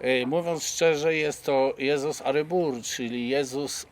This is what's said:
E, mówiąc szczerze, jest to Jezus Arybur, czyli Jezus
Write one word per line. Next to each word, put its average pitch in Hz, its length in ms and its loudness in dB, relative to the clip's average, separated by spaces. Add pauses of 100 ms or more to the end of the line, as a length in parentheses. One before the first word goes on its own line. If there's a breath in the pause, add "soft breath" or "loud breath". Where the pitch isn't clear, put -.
E, 127 260 2
mówiąc 165 400 0
szczerze, 160 480 2
jest 151 300 -2
to 135 340 2
Jezus 143 440 0
Arybur, 151 600 0
czyli 120 460 -4
Jezus 135 640 -4